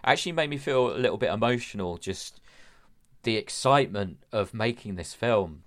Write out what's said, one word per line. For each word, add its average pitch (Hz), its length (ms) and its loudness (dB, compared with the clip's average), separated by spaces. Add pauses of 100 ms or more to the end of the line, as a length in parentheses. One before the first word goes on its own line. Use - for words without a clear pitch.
actually 160 280 2
made 156 180 0
me 143 80 -4
feel 127 360 2
a 85 40 -2
little 120 200 2
bit 101 140 0
emotional, 107 680 -2
just - 420 -10 (840)
the 113 120 2
excitement 104 840 0 (120)
of 104 240 -2
making 113 400 -4
this 87 200 -10
film. 95 520 0